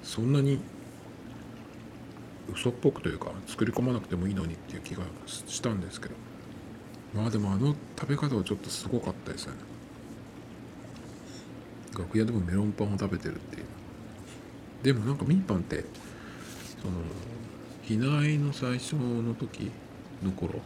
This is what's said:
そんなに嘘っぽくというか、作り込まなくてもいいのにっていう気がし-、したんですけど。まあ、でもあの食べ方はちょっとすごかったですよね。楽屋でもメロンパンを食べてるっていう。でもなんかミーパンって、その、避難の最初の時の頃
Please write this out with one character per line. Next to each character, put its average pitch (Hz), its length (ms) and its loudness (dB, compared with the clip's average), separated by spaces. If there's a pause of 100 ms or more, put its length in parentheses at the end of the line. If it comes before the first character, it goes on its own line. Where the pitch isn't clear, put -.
そ - 180 -2
ん 127 120 6
な 143 80 8
に 139 180 6 (1900)
嘘 101 200 4
っ 120 40 0
ぽ - 180 6
く - 100 -4
と - 80 2
い 78 40 0
う 82 60 -4
か、 - 120 -4 (140)
作 - 200 2
り 117 80 2
込 127 80 4
ま 127 120 4
な 113 60 2
く 98 80 -8
て - 80 0
も 90 120 2
い 101 40 4
い - 20 2
の 92 120 0
に 82 80 -2
っ 82 40 -8
て - 180 -10
い - 40 -6
う - 20 -10
気 - 140 -6
が 90 80 -4 (220)
し-、 - 220 -8
し - 140 -4
た 117 120 2
ん 95 80 0
で 87 100 -4
す - 80 -8
け - 80 -8
ど。 - 80 -8 (1000)
ま 104 120 4
あ、 117 40 4
で 113 80 2
も 101 140 4
あ 98 60 6
の 143 180 6 (220)
食 - 120 -4
べ 143 80 6
方 139 180 2
は 98 80 6
ち - 80 2
ょ 104 40 4
っ - 20 -4
と - 120 -6
す - 180 -4
ご 120 120 4
か - 120 -2
っ - 20 0 (120)
た - 60 -6
で - 60 -6
す - 80 -6
よ - 80 -6
ね。 - 60 -10 (2500)
楽 90 200 2
屋 110 80 8
で 117 60 2
も 113 100 4
メ 87 120 2
ロ 101 100 6
ン 104 100 4
パ 104 120 2
ン 101 80 2
を 98 40 2
食 98 160 2
べ 87 40 2
て - 100 -2
る - 80 -2
っ - 40 -6
て - 180 -8
い - 40 -6
う。 - 40 -8 (1160)
で 135 100 10
も 107 120 4
な 135 80 4
ん 143 40 0
か - 80 0
ミ 156 100 8
ー 190 80 6
パ 107 120 4
ン - 20 6
っ 85 40 4
て、 - 220 -2 (960)
そ - 60 -4
の、 92 60 0 (880)
避 110 140 2
難 147 480 6
の 139 80 2
最 123 240 2
初 123 180 -2
の 117 380 2
時 - 380 -4 (520)
の 95 80 4
頃 85 340 0